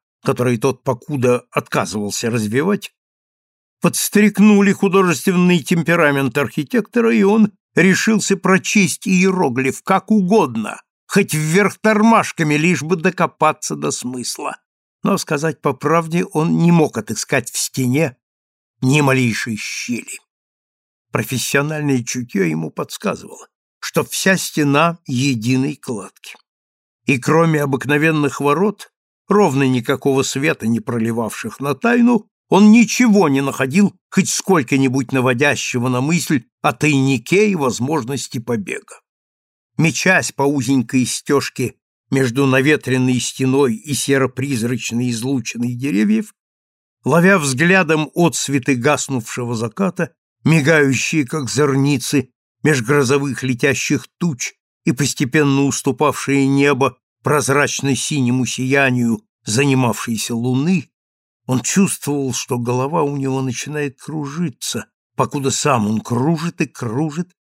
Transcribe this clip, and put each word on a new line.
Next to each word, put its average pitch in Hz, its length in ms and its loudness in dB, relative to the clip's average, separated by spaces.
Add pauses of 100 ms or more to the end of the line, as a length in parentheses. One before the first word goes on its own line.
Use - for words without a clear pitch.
(220)
которые 127 360 0
тот 131 260 -2
покуда 123 680 -2
отказывался 104 800 -4
развивать, 123 600 -2 (880)
подстрекнули 202 920 4
художественный 180 880 2
темперамент 143 760 0
архитектора, 135 760 0
и 110 80 2
он 208 300 4 (220)
решился 190 640 2
прочесть 190 720 0
иероглиф 180 760 0
как - 280 -2
угодно, 175 680 0 (260)
хоть 202 280 0
вверх 160 440 0
тормашками, 208 760 2
лишь 151 280 0
бы 160 140 -2
докопаться 156 800 -2
до 147 140 -4
смысла. 127 680 -8 (460)
Но, 185 140 0
сказать 151 460 -4
по 143 100 0
правде, 165 520 -2
он 165 340 -2
не 170 140 4
мог 156 260 2
отыскать 117 520 -4
в - 80 -8
стене 131 580 -2 (680)
ни 135 180 4
малейшей 127 560 0
щели. - 640 -10 (880)
Профессиональное 139 960 -2
чутье 127 400 -4
ему 156 260 -4
подсказывало, - 800 -10 (320)
что - 240 -10
вся - 320 -2
стена 156 720 0
единой 131 720 -2
кладки. - 600 -12 (720)
И 139 120 0
кроме 156 440 2
обыкновенных 147 800 0
ворот, 160 520 0 (340)
ровно 160 400 4
никакого 131 560 0
света 135 440 -4
не 113 140 0
проливавших 113 800 -6
на 139 140 -4
тайну, 240 540 2 (220)
он 208 220 8
ничего 214 560 4
не 135 120 0
находил, 139 540 0 (160)
хоть - 180 0
сколько-нибудь 135 840 0
наводящего 127 760 0
на 127 120 0
мысль 147 420 0 (180)
о 151 120 0
тайнике 139 760 2
и 202 60 0
возможности 135 840 -4
побега. 120 600 -8 (800)
Мечась 160 540 0
по - 100 -6
узенькой 135 640 0
стежке - 720 -4 (340)
между 131 360 0
наветренной 131 760 2
стеной 131 560 0
и 143 180 -8
серо-призрачной 123 1160 -2
излучиной 120 640 -4
деревьев, 202 600 0 (680)
ловя 170 340 4
взглядом 156 760 2
отсветы 139 600 0
гаснувшего 123 800 -2
заката, 147 580 -4 (300)
мигающие, 147 840 2
как 135 240 -6
зорницы, 139 840 0 (340)
меж 139 180 2
грозовых 139 640 0
летящих 131 640 -2 (100)
туч 160 360 -4 (300)
и - 60 2
постепенно 139 720 0
уступавшее 139 840 0
небо 139 500 2 (240)
прозрачно-синему 135 1200 0
сиянию 123 800 0 (220)
занимавшейся 120 920 0
луны, 131 560 -2 (600)
он 127 120 0
чувствовал, 143 720 -2
что 135 260 -6
голова 127 440 -2
у 143 140 -2
него 135 260 -2
начинает 143 580 -6
кружиться, 147 840 -8 (300)
покуда 135 340 -2
сам 123 380 0
он 110 120 0
кружит 151 600 -2
и 165 60 -2
кружит 147 680 -6 (240)